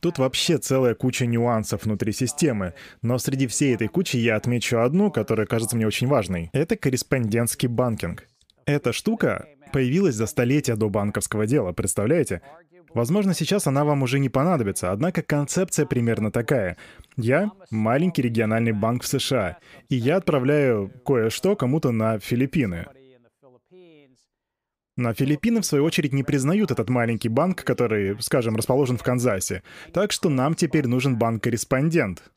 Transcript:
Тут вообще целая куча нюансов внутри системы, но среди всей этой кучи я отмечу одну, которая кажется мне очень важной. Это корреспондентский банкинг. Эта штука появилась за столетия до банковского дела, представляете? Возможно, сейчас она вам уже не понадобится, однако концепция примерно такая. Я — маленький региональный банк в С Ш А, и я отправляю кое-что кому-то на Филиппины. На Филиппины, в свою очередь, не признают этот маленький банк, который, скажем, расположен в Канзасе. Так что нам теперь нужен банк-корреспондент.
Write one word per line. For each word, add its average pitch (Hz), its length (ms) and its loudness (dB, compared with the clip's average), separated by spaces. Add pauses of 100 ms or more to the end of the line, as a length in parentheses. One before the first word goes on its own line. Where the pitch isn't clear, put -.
Тут 170 180 -2
вообще 131 400 2
целая 131 340 2
куча 127 320 -2
нюансов 117 600 0
внутри 107 260 -2
системы, 107 640 -2 (260)
но 120 160 0
среди 131 300 -2
всей 131 260 0
этой 110 140 0
кучи 170 300 -2
я 113 180 2
отмечу 120 420 -2
одну, 156 320 2
которая 110 380 -2
кажется 117 280 -2
мне 110 120 0
очень 120 200 -2
важной. 95 460 0
Это 160 220 0
корреспондентский 120 920 0
банкинг. 113 600 -4 (380)
Эта 143 280 0
штука 190 540 -2 (260)
появилась 139 400 2
за 110 140 0
столетия 127 480 0
до 107 140 0
банковского 104 580 -2
дела, 113 240 0
представляете? 104 720 -2 (500)
Возможно, 175 400 2
сейчас 180 320 0
она 139 180 2
вам 147 200 2
уже 127 160 0
не 135 100 0
понадобится, 131 600 0
однако 156 320 -2
концепция 151 640 -2
примерно 113 440 0
такая. 110 460 0 (400)
Я — 143 340 2 (200)
маленький 123 500 2
региональный 113 520 0
банк 113 280 0
в - 60 -8
С 139 100 -2
Ш 131 200 -2
А, - 200 -2 (320)
и 139 60 0
я 131 220 2
отправляю 135 760 2 (120)
кое-что 131 520 2
кому-то 139 360 0
на 110 280 0
Филиппины. 117 680 -2 (2000)
На 120 160 -2
Филиппины, 151 460 0
в 190 60 -4
свою 143 180 2
очередь, 147 300 0
не 139 100 0
признают 147 480 0
этот 113 180 -2
маленький 117 380 0
банк, 151 380 0
который, 104 560 0
скажем, 113 340 0
расположен 127 420 2
в - 60 -8
Канзасе. 117 580 -2 (300)
Так 196 220 0
что - 160 0
нам 139 260 2
теперь 151 320 2
нужен 123 300 2
банк-корреспондент. 117 1080 0 (140)